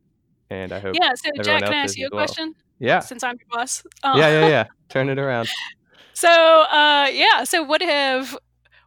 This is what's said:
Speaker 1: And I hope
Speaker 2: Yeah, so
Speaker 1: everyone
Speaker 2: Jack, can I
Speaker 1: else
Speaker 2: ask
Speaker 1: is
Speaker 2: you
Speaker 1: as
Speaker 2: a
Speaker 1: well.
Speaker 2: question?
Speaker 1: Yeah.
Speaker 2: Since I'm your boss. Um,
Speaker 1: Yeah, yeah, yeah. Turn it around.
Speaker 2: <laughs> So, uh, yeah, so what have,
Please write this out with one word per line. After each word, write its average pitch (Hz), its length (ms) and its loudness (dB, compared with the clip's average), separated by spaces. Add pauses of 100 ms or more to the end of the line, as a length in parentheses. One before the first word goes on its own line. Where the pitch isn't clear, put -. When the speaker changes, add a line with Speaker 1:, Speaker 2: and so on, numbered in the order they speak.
(480)
Speaker 1:
And 95 240 -10
I 95 80 -10
hope 98 180 -6
Speaker 2:
Yeah, 320 160 0
so 311 140 -10
Speaker 1:
everyone 285 160 -8
Speaker 2:
Jack, 101 200 -2
can 302 100 -2
I - 60 -4
Speaker 1:
else - 40 -4
Speaker 2:
ask - 60 -6
Speaker 1:
is 95 80 -10
Speaker 2:
you - 80 -8
Speaker 1:
as 165 60 -10
Speaker 2:
a 104 40 -10
Speaker 1:
well. - 80 -4
Speaker 2:
question? 320 300 -8 (240)
Speaker 1:
Yeah. 147 220 0
Speaker 2:
Since - 220 -12
I'm 247 160 -6
your - 120 -20
boss. 233 320 -8 (200)
Um, 269 160 2
Speaker 1:
Yeah, 156 100 4
yeah, 156 200 4
yeah. 120 180 2 (220)
Turn 135 220 -2
it 135 80 -4
around. 123 340 -4
Speaker 2:
<laughs> - 60 -10 (580)
So, 349 120 2
uh, 311 840 6
yeah, 339 300 2
so 320 220 -2
what 311 180 0
have, 269 560 -2 (480)